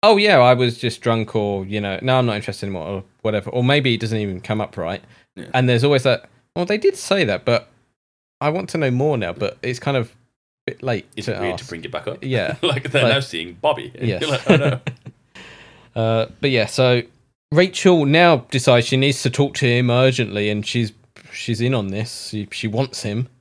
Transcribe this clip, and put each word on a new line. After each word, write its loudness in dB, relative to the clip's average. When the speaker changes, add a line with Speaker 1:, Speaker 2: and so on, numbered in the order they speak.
Speaker 1:
"Oh, 6
yeah, 6
I 8
was 0
just -4
drunk," 0
or, 0
you -4
know, -4
"No, 2
I'm 2
not 0
interested -8
anymore," -6
or -6
whatever. -2
Or 0
maybe 2
it -2
doesn't -2
even -4
come -4
up, -8
right? -6
Speaker 2:
Yeah. -16
Speaker 1:
And 4
there's 2
always 4
that, 0
"Well, -2
they -2
did 2
say 0
that, -2
but 0
I 0
want -6
to -6
know 2
more 0
now," -4
but -6
it's -4
kind -2
of -2
a -8
bit -14
late -4
Speaker 2:
It's -8
Speaker 1:
to -4
Speaker 2:
weird -4
to -12
Speaker 1:
ask. -16
Speaker 2:
bring -10
it -12
back -8
up. -10
Speaker 1:
Yeah. -2
Speaker 2:
<laughs> -8
Like, -2
they're 2
Speaker 1:
Like, 4
Speaker 2:
now 2
seeing -8
Bobby. -4
And -4
Speaker 1:
yes. -2
Speaker 2:
you're -4
like, -4
"Oh, -6
no." -4
Speaker 1:
<laughs> -8
Uh, 0
but 0
yeah, 2
so 2
Rachel 4
now 6
decides 4
she 0
needs 2
to 2
talk 0
to -2
him 2
urgently, 2
and -2
she's, -2
she's -6
in 0
on -2
this. -8
She, -8
she -6
wants -4
him. -4